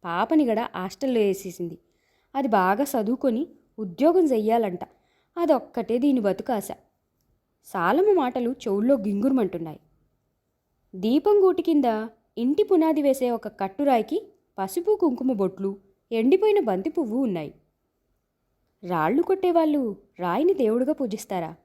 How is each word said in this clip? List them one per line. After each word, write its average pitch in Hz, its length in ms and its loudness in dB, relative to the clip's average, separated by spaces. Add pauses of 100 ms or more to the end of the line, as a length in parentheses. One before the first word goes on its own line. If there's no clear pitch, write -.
పాపని 226 400 2
గడ 220 140 0
హాస్టల్లో 226 600 -4
వేసేసింది. 185 580 -2 (580)
అది 269 120 -2
బాగా 208 360 2
చదువుకొని 247 640 -2 (320)
ఉద్యోగం 294 460 2
చెయ్యాలంట. 220 540 0 (580)
అదొక్కటే 262 600 0
దీని 262 220 2
బతుకాశ. 202 480 -2 (960)
సాలమ్మ 262 500 0
మాటలు 254 380 0
చెవుల్లో 233 440 0
గింగురుమంటున్నాయి. 202 840 -2 (1160)
దీపం 302 480 2
గూటి 359 180 2
కింద 240 460 0 (300)
ఇంటి 269 260 0
పునాది 320 380 2
వేసే 262 300 0
ఒక 226 160 -6
కట్టురాయికి 240 800 -2 (320)
పసుపు 349 420 -2
కుంకుమ 262 320 0
బొట్లు, 196 440 -4 (340)
ఎండిపోయిన 381 480 2
బంతి 208 300 -2
పువ్వు 247 280 -4
ఉన్నాయి. 190 360 -4 (1300)
"రాళ్ళు 175 340 0
కొట్టేవాళ్ళు 320 760 0 (220)
రాయిని 208 340 0
దేవుడుగా 247 400 0
పూజిస్తారా?" 190 720 -6